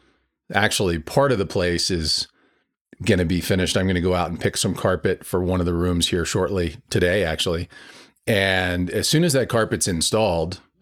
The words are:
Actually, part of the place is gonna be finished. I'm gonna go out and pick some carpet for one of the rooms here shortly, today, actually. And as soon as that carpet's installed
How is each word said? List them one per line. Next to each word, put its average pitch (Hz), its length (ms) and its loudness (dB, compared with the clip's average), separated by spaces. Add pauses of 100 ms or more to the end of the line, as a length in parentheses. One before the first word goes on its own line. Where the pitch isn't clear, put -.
(520)
Actually, 101 460 2
part 139 320 2
of 113 80 2
the 95 80 0
place 87 440 0
is 82 360 -2 (800)
gonna 92 200 2
be 85 160 0
finished. 90 360 0
I'm 95 100 0
gonna 90 140 0
go 90 140 2
out 87 160 0
and 85 100 -8
pick - 160 -2
some 95 180 -2
carpet 92 500 -2
for 90 160 -2
one 92 200 0
of 85 60 0
the 87 80 0
rooms 87 340 0
here 87 160 0
shortly, 92 540 -2 (120)
today, 92 340 2
actually. 82 440 -2 (580)
And 92 640 0
as 104 180 -2
soon 156 140 2
as 165 120 2
that 127 140 2
carpet's 110 380 0
installed 90 720 0 (220)